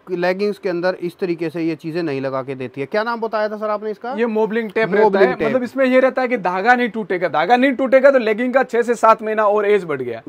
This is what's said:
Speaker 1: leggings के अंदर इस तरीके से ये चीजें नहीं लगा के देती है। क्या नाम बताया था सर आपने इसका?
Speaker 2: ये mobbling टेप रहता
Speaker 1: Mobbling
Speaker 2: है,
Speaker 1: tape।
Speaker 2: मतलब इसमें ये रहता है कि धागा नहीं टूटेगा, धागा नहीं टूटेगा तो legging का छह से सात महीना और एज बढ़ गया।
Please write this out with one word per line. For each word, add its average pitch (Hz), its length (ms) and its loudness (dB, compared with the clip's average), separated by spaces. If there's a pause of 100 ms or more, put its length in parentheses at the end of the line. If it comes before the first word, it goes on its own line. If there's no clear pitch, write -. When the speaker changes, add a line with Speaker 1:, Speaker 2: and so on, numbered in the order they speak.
(120)
Speaker 1:
leggings 185 460 -2
के 196 120 -6
अंदर 175 320 -2
इस 170 180 -8
तरीके 170 300 -4
से 170 120 -8
ये 160 140 -2
चीजें 165 280 -8
नहीं 139 180 -4
लगा 135 220 -4
के 135 120 -8
देती 127 260 -10
है। 139 60 -6
क्या 208 160 -2
नाम 233 160 -6
बताया 214 300 -4
था 214 80 -10
सर 214 120 -6
आपने 214 220 -6
इसका? 233 220 -10
Speaker 2:
ये 220 120 -2
mobbling 220 460 -2
टेप 220 200 -2
रहता 208 120 4
Speaker 1:
Mobbling 196 260 4
Speaker 2:
है, - 60 -2
Speaker 1:
tape। 156 120 -2
Speaker 2:
मतलब 247 160 0
इसमें 262 220 -2
ये 254 140 4
रहता 262 220 0
है 254 60 -2
कि 240 100 -2
धागा 190 380 2
नहीं 240 140 -2
टूटेगा, 185 380 -4
धागा 160 280 2
नहीं 262 180 4
टूटेगा 262 380 6
तो 269 60 6
legging 233 360 0
का 262 100 4
छह 226 180 -2
से 233 140 0
सात 220 280 4
महीना 214 200 -2
और 208 220 2
एज 202 180 4
बढ़ 143 180 -4
गया। 117 280 -6